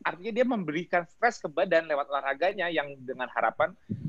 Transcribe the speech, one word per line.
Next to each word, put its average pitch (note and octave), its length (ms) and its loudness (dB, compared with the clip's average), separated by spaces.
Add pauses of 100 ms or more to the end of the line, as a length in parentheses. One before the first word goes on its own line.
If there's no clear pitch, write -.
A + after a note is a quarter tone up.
artinya F3 280 -4
dia A#3+ 160 2
memberikan F3+ 600 0
stres - 360 0
ke F3+ 80 -6
badan E3 400 2
lewat C#3+ 160 0
olahraganya C#3+ 640 0
yang C#3+ 320 -2
dengan B2+ 320 -6
harapan B2 400 2 (340)